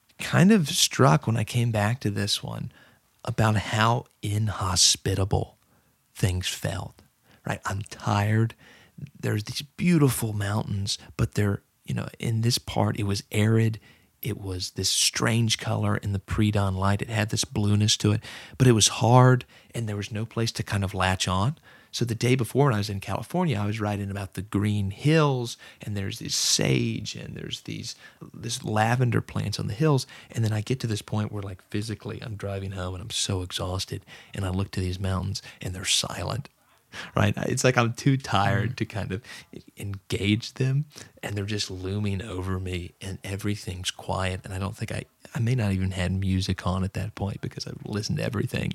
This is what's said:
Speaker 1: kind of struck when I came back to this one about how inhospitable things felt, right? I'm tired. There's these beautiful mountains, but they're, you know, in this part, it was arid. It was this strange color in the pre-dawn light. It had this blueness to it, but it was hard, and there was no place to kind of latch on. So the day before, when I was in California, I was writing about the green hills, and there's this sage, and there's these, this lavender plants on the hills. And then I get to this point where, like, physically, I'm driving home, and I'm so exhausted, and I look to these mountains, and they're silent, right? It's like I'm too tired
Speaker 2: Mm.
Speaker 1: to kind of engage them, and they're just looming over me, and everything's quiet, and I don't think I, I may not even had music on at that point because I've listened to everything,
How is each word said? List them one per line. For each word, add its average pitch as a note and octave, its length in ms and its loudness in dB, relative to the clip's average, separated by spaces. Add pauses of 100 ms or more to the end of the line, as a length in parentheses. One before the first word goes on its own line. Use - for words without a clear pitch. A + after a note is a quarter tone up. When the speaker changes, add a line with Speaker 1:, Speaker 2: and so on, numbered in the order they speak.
(180)
Speaker 1:
kind E3 340 6
of E3+ 160 4
struck D#3 580 4
when A2+ 100 2
I A2+ 80 0
came A#2+ 260 0
back G#2+ 300 0
to G#2+ 100 0
this G2+ 320 -2
one - 300 -8 (520)
about A2 320 4
how A2+ 500 2 (160)
inhospitable G2 1400 0 (560)
things F#2 340 0
felt, - 540 -6 (440)
right? A2 200 -4
I'm G2+ 240 -4
tired. A2 640 2 (640)
There's G#2+ 260 -4
these - 180 -8
beautiful D3 680 2
mountains, G2+ 680 -2 (180)
but - 180 -2
they're, G#2 280 2 (220)
you C3 100 -6
know, A2+ 140 -4 (100)
in A2+ 240 0
this A#2+ 160 2
part, - 400 0
it G#2+ 60 0
was G2 180 -2 (100)
arid. A2 460 4 (440)
It G#2 160 -6
was F#2 340 -8
this F#2 180 -2
strange A#2 680 2
color G#2+ 380 0
in G2+ 160 -4
the G2 60 0
pre-dawn G2+ 580 2
light. G2 260 2
It - 80 -8
had A2 200 0
this - 140 0
blueness G#2 540 2
to G#2+ 140 4
it, A2 100 0 (360)
but B2+ 80 6
it B2+ 60 10
was G#2+ 160 6
hard, B2+ 560 8 (300)
and A#2 140 -4
there G2+ 80 -4
was G2+ 160 -6
no G#2 140 -4
place A2+ 260 -2
to - 100 -4
kind G2 220 -2
of F#2+ 100 -2
latch F#2 320 2
on. G2 300 0 (360)
So - 120 -2
the A2+ 100 -2
day B2 220 2
before, C3 300 2
when B2 80 4
I G#2 40 0
was G#2 120 -2
in G2 100 -6
California, C3+ 580 -2
I G#2 80 -2
was G#2+ 140 -4
writing G2+ 300 -2
about G2 240 -8
the G2+ 80 -6
green G#2 480 0
hills, C#3+ 680 2 (260)
and G#2 140 -6
there's G2+ 240 -6
this G2 160 -4
sage, A#2 800 0
and A2 200 -12
there's - 260 -10
these, - 320 -10 (380)
this A#2+ 320 -8
lavender A2+ 560 2
plants G#2 380 -4
on G2+ 80 -4
the G2+ 80 -4
hills. C#3+ 320 2 (240)
And A2+ 140 -2
then G#2+ 80 2
I G#2+ 80 -2
get B2+ 200 -2
to A#2+ 60 -4
this G#2+ 160 -2
point G#2+ 300 -4
where, G#2 100 -8
like, F#2+ 280 -10
physically, G#2 520 -6
I'm G#2 140 -10
driving G2 360 -6
home, F#2 220 -6
and F2+ 80 -10
I'm A2 80 -12
so F#2+ 320 -2
exhausted, F#2 600 -6 (300)
and G2 100 -4
I F#2 60 -2
look G2 220 -2
to G2 80 -4
these F#2 200 -2
mountains, F#2+ 420 -2 (180)
and F2+ 140 -8
they're G#2 100 -10
silent, - 640 -2 (680)
right? G#2 220 4
It's - 260 0
like B2+ 120 4
I'm A#2 180 4
too C3+ 220 2
tired G2+ 560 2
Speaker 2:
Mm. - 40 -12
Speaker 1:
to A2+ 80 -4
kind F#2+ 280 -6
of F#2 100 -6 (540)
engage G2 760 -2
them, C3+ 300 0 (380)
and G#2 140 -6
they're G2+ 80 -4
just G#2 260 -4
looming F#2+ 520 -2
over F#2 360 -4
me, F2+ 420 -6
and F#2+ 240 -8
everything's G2 680 -6
quiet, F#2 540 -4
and F#2+ 100 -10
I F#2+ 40 -6
don't G2 180 -6
think - 160 -6
I, - 120 -6 (300)
I - 40 -4
may A#2+ 160 2
not G#2+ 180 2
even F#2 180 0
had F2+ 220 -2
music F#2+ 540 0
on F#2 160 0
at F#2 120 -2
that G#2 200 -6
point - 280 -6
because - 240 -8
I've - 180 -12
listened G2+ 340 -4
to G#2+ 60 -4
everything, - 500 -2